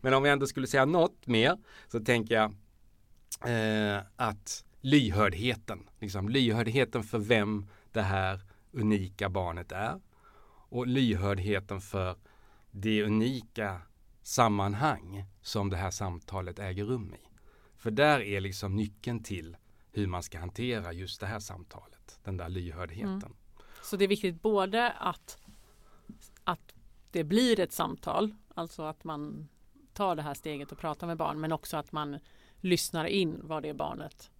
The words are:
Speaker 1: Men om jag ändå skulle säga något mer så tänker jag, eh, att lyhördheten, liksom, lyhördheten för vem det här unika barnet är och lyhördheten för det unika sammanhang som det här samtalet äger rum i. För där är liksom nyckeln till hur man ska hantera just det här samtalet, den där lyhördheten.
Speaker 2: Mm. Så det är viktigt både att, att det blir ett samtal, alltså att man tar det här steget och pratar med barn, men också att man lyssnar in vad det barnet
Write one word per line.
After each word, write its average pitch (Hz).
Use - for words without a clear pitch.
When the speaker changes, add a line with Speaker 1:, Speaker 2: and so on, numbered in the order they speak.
Speaker 1:
Men 131
om 135
jag 143
ändå 139
skulle 135
säga 135
något 165
mer 123
så 117
tänker 113
jag, 107
eh, 98
att -
lyhördheten, 107
liksom, 101
lyhördheten 117
för 110
vem 104
det 110
här 98
unika 101
barnet 87
är 113
och 123
lyhördheten 101
för 92
det 107
unika 107
sammanhang 101
som 98
det 95
här 92
samtalet 90
äger 98
rum 113
i. -
För -
där 139
är 101
liksom 98
nyckeln 110
till 85
hur 104
man 90
ska -
hantera 92
just 90
det 104
här 113
samtalet, -
den 95
där 85
lyhördheten. 87
Speaker 2:
Mm. -
Så -
det 196
är 190
viktigt 190
både 214
att, -
att -
det 165
blir 220
ett 175
samtal, -
alltså 165
att 156
man 151
tar 185
det 151
här 143
steget 143
och 147
pratar 160
med 170
barn, 156
men 160
också -
att -
man 147
lyssnar 170
in 170
vad 156
det 151
barnet -